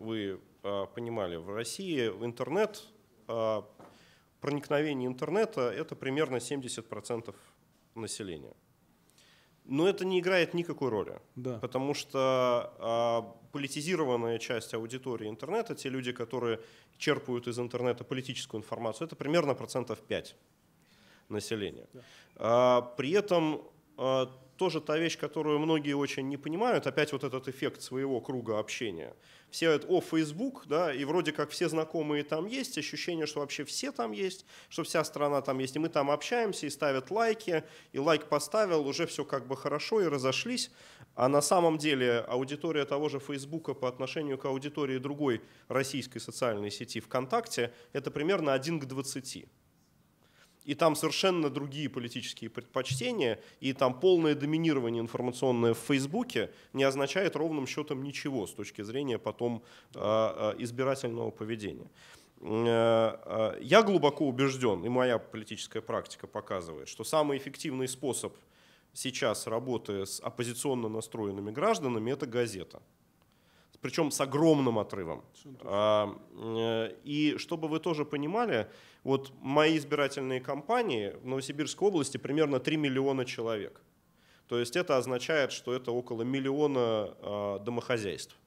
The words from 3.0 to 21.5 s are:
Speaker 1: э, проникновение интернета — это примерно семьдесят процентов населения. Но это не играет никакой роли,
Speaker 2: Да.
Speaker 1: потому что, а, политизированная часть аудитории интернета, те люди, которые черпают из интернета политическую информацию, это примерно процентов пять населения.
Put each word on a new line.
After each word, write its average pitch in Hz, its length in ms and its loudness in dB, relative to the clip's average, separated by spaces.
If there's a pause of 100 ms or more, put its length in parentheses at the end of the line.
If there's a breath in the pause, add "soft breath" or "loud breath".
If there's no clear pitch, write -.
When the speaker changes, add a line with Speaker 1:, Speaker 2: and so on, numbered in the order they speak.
Speaker 1:
э, 110 320 0 (800 soft breath)
проникновение 143 640 0
интернета — 143 720 0
это 160 160 -8
примерно 135 460 0
семьдесят 123 480 -6
процентов 110 460 -6 (600)
населения. 90 600 -8 (1080 soft breath)
Но 151 240 2
это 196 180 2
не 185 140 2
играет 175 360 4
никакой 160 340 -2
роли, 98 300 -2 (160)
Speaker 2:
Да. 123 240 -6
Speaker 1:
потому 131 340 -2
что, 131 840 2
а, 117 420 2 (300)
политизированная 139 880 0
часть - 340 -4
аудитории 117 560 -6
интернета, 156 460 -4
те - 120 -8
люди, 127 240 -4
которые 120 480 -2 (380 loud breath)
черпают 123 500 0
из 120 120 -4
интернета 123 440 -2
политическую 127 580 -6
информацию, 113 460 -6
это - 80 -16
примерно 147 380 2
процентов 113 460 -4
пять - 360 -6 (920 soft breath)
населения. 101 640 -6